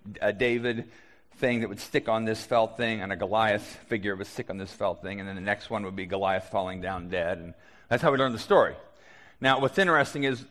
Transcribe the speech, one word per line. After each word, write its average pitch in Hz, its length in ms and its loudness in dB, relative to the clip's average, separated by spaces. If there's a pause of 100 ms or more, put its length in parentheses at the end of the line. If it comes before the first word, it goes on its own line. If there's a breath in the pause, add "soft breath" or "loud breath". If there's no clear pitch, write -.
(220)
a 104 100 4
David 120 580 0 (460 soft breath)
thing 120 240 0
that 113 80 -2
would 101 120 -8
stick - 280 -2
on 113 160 2
this 110 200 -2
felt 113 320 2
thing, 113 240 -2
and 95 120 -6
a 92 40 -4
Goliath 104 480 2 (240)
figure 101 280 -2
would 95 100 -8
stick - 240 -10
on 98 80 -8
this 95 140 -10
felt 95 300 -2
thing, 98 180 -8
and 98 80 -8
then 98 60 -8
the 92 80 -8
next 104 280 -2
one 107 140 -4
would 95 120 -8
be 95 100 -6
Goliath 95 440 0
falling 92 300 -4
down 90 280 -6
dead, 90 300 -2
and 85 160 -14 (340 soft breath)
that's 123 140 2
how 156 100 6
we 135 60 2
learned 131 160 2
the 110 60 -8
story. 120 340 6 (680 soft breath)
Now, 135 200 4
what's 135 180 2
interesting 156 460 2
is, 131 260 -2